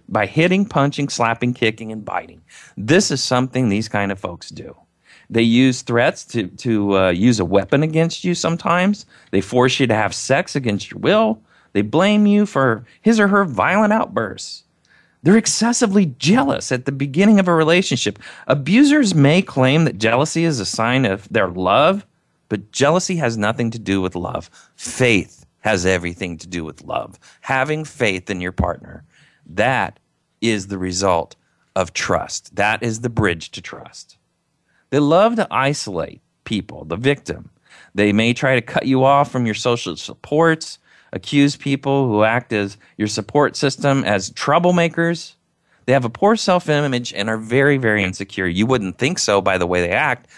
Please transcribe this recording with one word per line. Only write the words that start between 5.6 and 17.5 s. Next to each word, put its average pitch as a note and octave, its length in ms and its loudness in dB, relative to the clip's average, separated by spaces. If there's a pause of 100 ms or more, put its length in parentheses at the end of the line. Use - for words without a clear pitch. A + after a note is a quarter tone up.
threats A#2+ 440 0
to, A2 220 -6
to, G2+ 500 -2
uh, F#2 120 4
use G#2 300 2
a F#2+ 60 2
weapon G2 380 2
against D#3+ 400 -2
you F3+ 120 0
sometimes. F3 680 0 (260)
They F#2+ 100 2
force B2 380 2
you C3+ 80 2
to A2+ 80 2
have G#2+ 180 0
sex - 420 -2
against A#2+ 360 -4
your - 80 -16
will. G#3+ 400 2 (340)
They G#2 100 0
blame F#3+ 420 2
you G#3 220 4
for B2 360 0 (160)
his A3 200 2
or G3+ 80 4
her G3+ 180 4
violent F3 480 0
outbursts. - 720 -6 (580)
They're F#3+ 160 6
excessively A3 680 2 (100)
jealous B3 540 0
at B2+ 140 -4
the C#3 60 -4
beginning C#3+ 480 2
of F#3+ 80 2
a F3+ 60 4